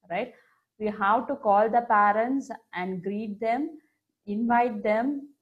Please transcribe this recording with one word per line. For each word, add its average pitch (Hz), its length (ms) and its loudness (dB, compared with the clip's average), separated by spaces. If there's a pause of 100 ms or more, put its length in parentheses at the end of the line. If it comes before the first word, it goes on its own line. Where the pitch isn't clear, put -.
right? 202 240 -6 (460)
We 214 80 -4
have 208 400 0
to 277 100 -4
call 214 320 4
the 233 140 2
parents 226 680 2 (220)
and 180 300 -6
greet 202 380 -6
them, 262 380 -2 (480)
invite 233 580 0
them 247 440 -2 (120)